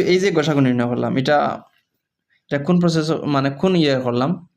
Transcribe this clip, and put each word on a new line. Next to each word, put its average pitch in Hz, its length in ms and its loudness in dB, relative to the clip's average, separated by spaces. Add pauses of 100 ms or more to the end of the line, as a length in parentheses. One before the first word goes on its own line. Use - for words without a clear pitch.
(120)
এই 185 100 4
যে 202 140 0
গসাগু 147 300 0
নির্ণয় 123 260 0
করলাম, 120 280 -2
এটা, 147 160 0 (1080)
এটা 143 200 -4
কোন 180 160 2
প্রসেস, 160 260 0 (260)
মানে 139 140 0 (120)
কোন 190 120 0 (100)
ইয়ে 139 120 2 (120)
করলাম? 123 240 0 (260)